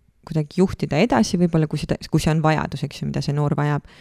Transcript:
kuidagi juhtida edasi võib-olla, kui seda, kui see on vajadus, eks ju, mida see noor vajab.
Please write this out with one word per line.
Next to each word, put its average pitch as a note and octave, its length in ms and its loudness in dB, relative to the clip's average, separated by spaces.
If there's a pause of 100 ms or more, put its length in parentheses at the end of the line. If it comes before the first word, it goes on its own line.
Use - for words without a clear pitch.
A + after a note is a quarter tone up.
(260)
kuidagi D#3 400 0
juhtida - 320 -2
edasi A3 400 2
võib-olla, E3 320 2
kui D#3 80 -4
seda, - 180 -2 (140)
kui D#3+ 100 2
see D#3 140 2
on D#3+ 80 0
vajadus, D3+ 420 0
eks C#3+ 200 -8
ju, C#3+ 40 -4
mida C#3+ 140 -4
see C#3+ 160 -2
noor D3 180 0
vajab. D3 300 0 (160)